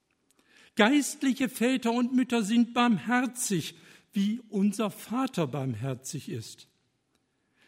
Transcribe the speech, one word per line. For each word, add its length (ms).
Geistliche 760
Väter 420
und 220
Mütter 300
sind 300
barmherzig, 1000
wie 380
unser 420
Vater 560
barmherzig 840
ist. 380